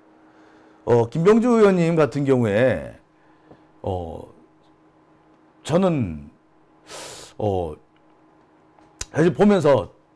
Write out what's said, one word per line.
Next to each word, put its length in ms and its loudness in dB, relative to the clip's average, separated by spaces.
어, 240 2
김병주 400 2
의원님 480 2
같은 280 0
경우에, 720 0
어, 400 -10
저는, 680 -2
어, 380 -4
사실 220 0
보면서 580 2